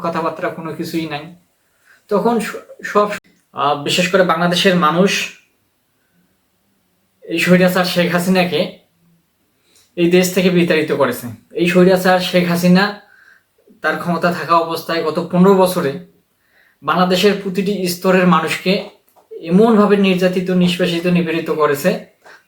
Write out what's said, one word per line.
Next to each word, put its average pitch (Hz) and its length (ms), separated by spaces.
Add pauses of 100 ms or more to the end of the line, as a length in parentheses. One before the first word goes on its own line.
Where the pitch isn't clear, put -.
কথাবার্তা, 160 460
কোনো 160 240
কিছুই 160 340
নাই। 151 180 (840)
তখন 214 320
স-, - 160 (280)
সব, 208 240 (440)
আহ, 139 300
বিশেষ 170 260
করে 190 140
বাংলাদেশের 175 540
মানুষ 170 340 (2000)
এই - 160
স্বৈরাচার 180 460
শেখ 175 280
হাসিনাকে 180 480 (1400)
এই 175 140
দেশ 180 240
থেকে 185 160
বিতাড়িত 165 420
করেছে। 127 340 (260)
এই 165 140
স্বৈরাচার 180 540
শেখ 180 280
হাসিনা 180 360 (960)
তার 156 160
ক্ষমতা 175 340
থাকা 156 220
অবস্থায় 165 480
গত 156 160 (120)
পনেরো 185 240
বছরে 180 380 (880)
বাংলাদেশের 180 600
প্রতিটি 190 440
স্তরের 180 400
মানুষকে 160 460 (720)
এমনভাবে 202 540
নির্যাতিত, 185 540
নিষ্পেষিত, 175 560
নিপীড়িত 165 440
করেছে, 147 400 (580)